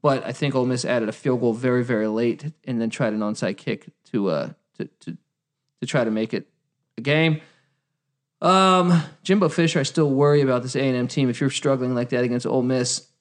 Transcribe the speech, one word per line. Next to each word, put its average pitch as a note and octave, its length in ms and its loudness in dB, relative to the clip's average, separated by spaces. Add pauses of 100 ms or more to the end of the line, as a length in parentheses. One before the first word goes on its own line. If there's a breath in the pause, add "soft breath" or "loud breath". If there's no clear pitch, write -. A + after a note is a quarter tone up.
But C3+ 220 2
I - 80 -6
think C#3 220 -2
Ole B2+ 120 2
Miss B2 180 -2
added A2+ 240 0
a A2 40 -6
field B2+ 280 -2
goal A#2 120 2
very, B2 320 0
very A2 240 -2
late A#2 440 -2 (120)
and A#2+ 160 -4
then A2+ 100 -2
tried A2 220 -2
an G#2+ 80 -4
onside G#2+ 360 -4
kick - 320 -8 (240)
to, G2+ 180 0
uh, C#2 180 -2 (300)
to, - 80 -8 (140)
to, E2+ 160 -12 (640)
to B2 60 -8
try B2+ 180 0
to A2+ 60 -2
make A2 220 -2
it G2 140 -6 (500)
a A2+ 60 -14
game. D#3 380 0 (1000 soft breath)
Um, F#3 600 4 (200 loud breath)
Jimbo F#3+ 260 2
Fisher, E3 320 0
I - 20 0
still D3 280 0
worry C#3+ 320 4
about B2+ 200 2
this B2+ 140 -6
A C3 40 0
and C3+ 160 0
M B2 120 -2
team. C3 220 0
If A#2 100 -4
you're C#3 100 2
struggling B2+ 440 0
like B2 160 -2
that B2 120 0
against A#2+ 240 -2
Ole C3 160 0
Miss B2+ 460 -2 (120)